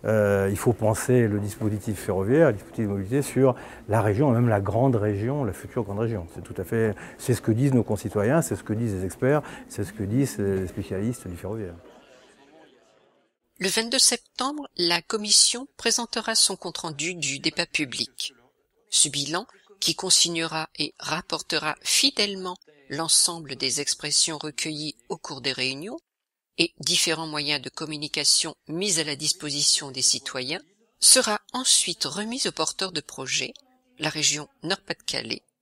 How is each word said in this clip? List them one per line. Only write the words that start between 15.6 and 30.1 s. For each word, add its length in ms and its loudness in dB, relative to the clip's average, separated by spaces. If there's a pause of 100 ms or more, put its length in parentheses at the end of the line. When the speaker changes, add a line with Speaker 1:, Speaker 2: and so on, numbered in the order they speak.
Speaker 2:
présentera 580 -2
son 200 2
compte-rendu 600 -6
du 240 -4
débat 260 -2
public. 680 -6 (560)
Ce 180 4
bilan, 380 -4 (320)
qui 160 0
consignera 840 0
et 220 -4
rapportera 840 -4
fidèlement 720 0 (360)
l'ensemble 640 0
des 260 -2
expressions 560 0
recueillies 560 -6 (160)
au 80 -6
cours 240 -14
des 120 -2
réunions 440 -4 (640)
et 120 4 (100)
différents 440 0
moyens 340 -2
de 100 -8
communication 840 -2 (140)
mis 320 -2
à 40 -2
la 120 -4
disposition 720 -2
des 140 -4
citoyens, 580 -2 (380)